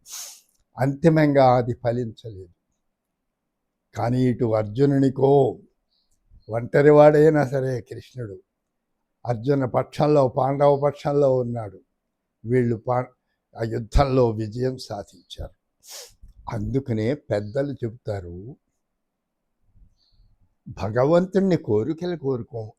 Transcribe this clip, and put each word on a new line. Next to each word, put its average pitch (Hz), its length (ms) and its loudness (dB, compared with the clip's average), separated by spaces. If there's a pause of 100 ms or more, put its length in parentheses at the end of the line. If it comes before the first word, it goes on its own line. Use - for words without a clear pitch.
(800)
అంతిమంగా 139 800 4
అది 120 160 -2
ఫలించలేదు. 117 760 -8 (1500)
కానీ 123 260 -2
ఇటు 123 220 0
అర్జునునికో, 131 1120 2 (880)
ఒంటరివాడైనా 147 1000 6
సరే 131 340 -4
కృష్ణుడు 110 600 -16 (840)
అర్జున 127 380 -2
పక్షంలో, 135 640 0
పాండవ 139 480 2
పక్షంలో 143 600 0
ఉన్నాడు. 117 440 -6 (640)
వీళ్ళు 120 320 0
పా-, 123 360 -4 (440)
ఆ 117 80 -8
యుద్ధంలో 120 640 0
విజయం 113 480 -6
సాధించారు. - 760 -16 (1000)
అందుకనే 113 600 -4
పెద్దలు 123 580 -6
చెబుతారు, 101 840 -12 (2000)
భగవంతుణ్ణి 170 880 0
కోరికలు 156 600 -4
కోరుకో-, 117 520 -8 (100)